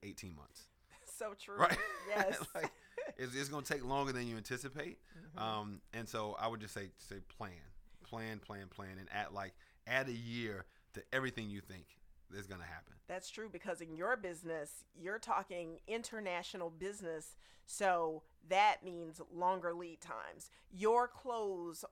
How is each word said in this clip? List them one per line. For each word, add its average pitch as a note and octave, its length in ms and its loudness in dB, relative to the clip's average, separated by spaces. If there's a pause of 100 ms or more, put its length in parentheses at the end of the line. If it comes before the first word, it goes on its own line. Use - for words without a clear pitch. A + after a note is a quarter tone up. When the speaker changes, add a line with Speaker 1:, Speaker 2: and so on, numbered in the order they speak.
Speaker 1:
eighteen F#2 320 -10
months. - 320 -18 (220)
Speaker 2:
<laughs> - 160 -20
So G#3+ 300 -6
true. G3+ 220 -8
Speaker 1:
Right? F3 200 10 (320)
Speaker 2:
Yes. G3 400 4
Speaker 1:
<laughs> - 60 -6
Like, E3 160 0 (460)
it's, B2+ 180 -2
it's C#3 140 0
gonna C#3+ 160 -2
take C#3+ 200 0
longer C#3 260 4
than B2 160 0
you A2+ 100 -2
anticipate. C3+ 640 -4 (180)
Speaker 2:
Mm-hmm. - 220 -12
Speaker 1:
Um, G#2+ 420 0 (120)
and A2+ 140 -4
so G#2+ 320 0
I A2+ 80 4
would A2+ 120 0
just G#2+ 140 -8
say, G2+ 240 -4
say - 200 -12 (200)
plan, G2+ 140 -6 (520)
plan, A2+ 360 -6
plan, G2 280 -10
plan, F#2+ 320 -10
and F#2+ 120 -12
add, G2+ 220 0
like, G2 200 -4 (340)
add C3 200 2
a B2 60 -2
year A#2 520 -2 (280)
to G2 100 -8 (100)
everything A#2+ 360 0
you G2+ 120 -4
think F2+ 240 -14 (500)
is G2 120 -6
gonna F2+ 160 -8
happen. E2 300 -12 (140)
Speaker 2:
That's F#3 220 -6
true, A3 220 -8
because F3 300 -4
in E3 140 -8
your G3+ 200 4
business, E3 720 -4 (100)
you're F#3 240 -4
talking F3 680 0
international G3 840 -2
business, E3 640 -6 (300)
so E3+ 580 4 (260)
that G3 340 10
means E3+ 380 -6 (120)
longer F3 400 4
lead E3+ 280 -8
times. G#2 480 -8 (220)
Your A3+ 360 8
close G3 840 -2